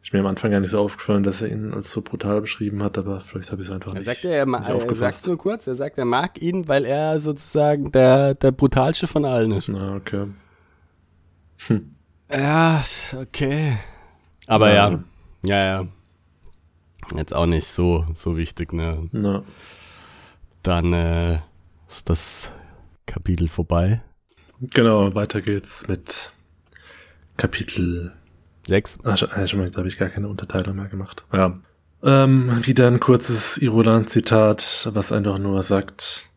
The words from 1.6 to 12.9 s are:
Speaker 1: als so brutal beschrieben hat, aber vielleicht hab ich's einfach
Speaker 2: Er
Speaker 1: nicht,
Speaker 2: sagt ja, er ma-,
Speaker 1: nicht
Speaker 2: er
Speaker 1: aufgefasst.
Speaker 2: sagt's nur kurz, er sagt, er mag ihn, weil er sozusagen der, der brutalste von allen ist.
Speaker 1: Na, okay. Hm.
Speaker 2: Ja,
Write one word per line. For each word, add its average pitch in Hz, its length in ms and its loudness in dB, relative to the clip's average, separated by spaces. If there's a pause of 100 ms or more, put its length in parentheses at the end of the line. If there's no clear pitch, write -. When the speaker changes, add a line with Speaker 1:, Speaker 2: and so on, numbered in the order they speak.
Speaker 1:
als - 200 -8
so 107 100 -6
brutal 104 380 -4
beschrieben 104 420 -6
hat, 101 160 -4
aber 95 220 -6
vielleicht - 320 -12
hab 92 80 -8
ich's 92 100 -10
einfach 95 220 -10
Speaker 2:
Er 95 80 -8
Speaker 1:
nicht, 98 60 -10
Speaker 2:
sagt 123 180 -8
ja, 180 80 -2
er 143 120 2
ma-, 127 140 0
Speaker 1:
nicht 110 120 -8
Speaker 2:
er 127 40 -2
Speaker 1:
aufgefasst. 120 240 -2
Speaker 2:
sagt's 123 300 -4
nur 170 100 -2
kurz, 214 300 -6
er 127 80 -4
sagt, 139 200 -6
er 131 80 -2
mag 131 380 -2
ihn, 175 260 -2
weil 139 160 2
er 151 360 0
sozusagen 147 720 0
der, 131 420 6
der 135 160 4
brutalste 135 560 2
von 151 180 0
allen 117 280 2
ist. 98 160 -2
Speaker 1:
Na, 98 260 -6
okay. 101 320 -6 (1400)
Hm. 107 260 -2 (380)
Speaker 2:
Ja, 151 500 2 (380)